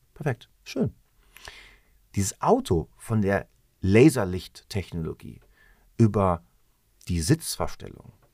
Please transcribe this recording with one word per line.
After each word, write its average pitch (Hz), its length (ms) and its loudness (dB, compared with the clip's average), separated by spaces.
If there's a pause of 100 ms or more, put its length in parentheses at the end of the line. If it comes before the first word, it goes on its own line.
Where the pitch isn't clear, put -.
(120)
Perfekt. - 360 -8 (140)
Schön. - 300 -4 (1200)
Dieses 98 260 -4
Auto 143 540 0
von 110 280 -2
der 98 240 0 (340)
Laserlichttechnologie 95 1600 0 (560)
über 98 460 2 (640)
die 85 120 -2
Sitzverstellung, - 960 -4 (200)